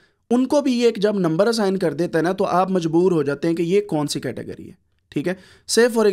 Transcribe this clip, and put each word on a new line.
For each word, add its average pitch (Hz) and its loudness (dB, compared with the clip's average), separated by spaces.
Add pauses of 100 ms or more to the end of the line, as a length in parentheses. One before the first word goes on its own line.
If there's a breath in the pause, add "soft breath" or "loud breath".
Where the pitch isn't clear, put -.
(320 soft breath)
उनको 262 2
भी 247 0
ये 240 4
एक 226 0
जब 208 2
नंबर 180 2
असाइन 208 0
कर 175 -2
देता 170 -2
है 156 2
ना, 180 0
तो 190 -2
आप 185 0
मजबूर 175 2
हो 156 2
जाते 139 -4
हैं 165 0
कि 175 -2
ये 185 2
कौन 156 -4
सी 147 -8
कैटेगरी 113 -12
है, - -20 (340)
ठीक 147 -4
है? 185 -4 (320 loud breath)
Say 233 2
for 226 2